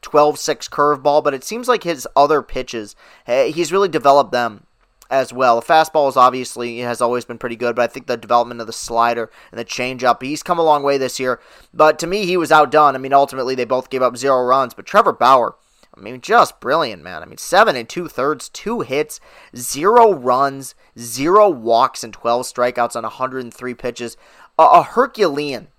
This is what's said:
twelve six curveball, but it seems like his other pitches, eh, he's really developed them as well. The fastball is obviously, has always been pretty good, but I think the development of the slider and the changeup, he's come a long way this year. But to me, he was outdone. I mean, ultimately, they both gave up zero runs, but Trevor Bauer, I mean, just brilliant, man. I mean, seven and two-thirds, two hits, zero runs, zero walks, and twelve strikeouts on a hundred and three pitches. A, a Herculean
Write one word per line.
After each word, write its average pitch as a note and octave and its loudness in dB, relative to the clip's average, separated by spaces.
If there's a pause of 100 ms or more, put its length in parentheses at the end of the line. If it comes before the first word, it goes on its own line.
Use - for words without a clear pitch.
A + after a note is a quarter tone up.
twelve D3 2
six - -8
curveball, D3 0
but C#3+ -2
it B2+ -14
seems A#3+ -10
like A#3 -2
his E3 -6
other C#3+ 4
pitches, A#2+ -10 (320)
eh, B2+ 2
he's D#3 -4
really G3 0
developed C#3 2
them A#2 -6 (460)
as C3 -2
well. B2 2
The A#2 -6
fastball D#3+ 2
is C3 -2
obviously, B2 0
has A#2+ -6
always A#2+ -2
been A#2 -14
pretty A#2+ -8
good, A#2+ -4
but B2 0
I A#2 0
think B2 -12
the A#2+ -4
development A#2+ -2
of A2+ -10
the A2+ -14
slider A#2 -2 (200)
and - -14
the A#2 -8
changeup, B2+ -2
he's C#3+ -10
come F3 -4
a E3 2
long D3 2
way C#3+ 0
this C3 -4
year. B2+ -4 (340)
But D#3 4
to E3+ -6
me, G3+ -4
he F3 -2
was D#3 0
outdone. D3+ 4
I C3 -6
mean, C3+ -4
ultimately, C3 0
they B2 -4
both B2+ -4
gave B2+ -4
up B2 0
zero C3 0
runs, B2+ 0
but - -20
Trevor F#3+ 2
Bauer, B2 2 (400)
I - -20
mean, B2 -14
just - 0
brilliant, A#2+ -4
man. E2+ -14
I - -18
mean, - -20
seven G3 2
and A#2 -10
two-thirds, D3 -6
two A3 -8
hits, C#3+ -6 (340)
zero G3 2
runs, C3+ -2 (240)
zero D3 2
walks, A#2 0
and A2+ -14
twelve A#2+ -2
strikeouts B2 -4
on A2+ -8
a A2 -6
hundred B2+ -8
and A2+ -16
three B2 -10
pitches. A#2+ -10 (420)
A, D#3+ 8
a D#3+ 8
Herculean D3+ -2